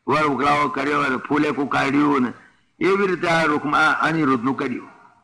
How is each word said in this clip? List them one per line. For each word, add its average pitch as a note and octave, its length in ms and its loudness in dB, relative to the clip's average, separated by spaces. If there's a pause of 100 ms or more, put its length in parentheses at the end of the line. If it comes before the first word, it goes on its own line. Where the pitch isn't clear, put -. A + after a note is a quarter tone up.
વર D3 160 2
ઉઘરાવો C#3 440 2
કર્યો C#3+ 340 -2
ને C3+ 160 0
ફૂલેકું D3 520 0
કાઢ્યું C#3 520 2
ને A#2+ 120 -2 (460)
એવી G3 280 2
રીતે F3 200 -4
આ E3 180 2
રૂખમાં D3 440 0
આ C#3 180 0
અનિરુદ્ધનું C3+ 500 0
કર્યું C3 320 -6 (340)